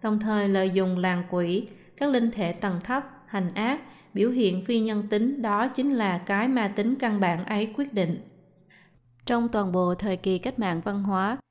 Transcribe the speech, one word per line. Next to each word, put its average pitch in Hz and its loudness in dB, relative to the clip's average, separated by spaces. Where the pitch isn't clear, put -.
đồng 214 0
thời 208 2
lợi 190 4
dụng 185 2
làng 180 0
quỷ, 180 0
các 285 0
linh 240 2
thể 190 -2
tầng 180 -2
thấp, 269 -6
hành 185 -2
ác, 254 -2
biểu 208 2
hiện 190 2
phi 233 2
nhân 214 0
tính, 240 0
đó 214 2
chính 262 0
là 202 2
cái 202 0
ma 247 2
tính 208 0
căn 220 0
bản 175 2
ấy 214 -2
quyết 277 -4
định. 175 0
Trong 233 0
toàn 202 0
bộ 180 2
thời 190 -2
kỳ 190 0
cách 254 -4
mạng 175 0
văn 202 -2
hóa 196 0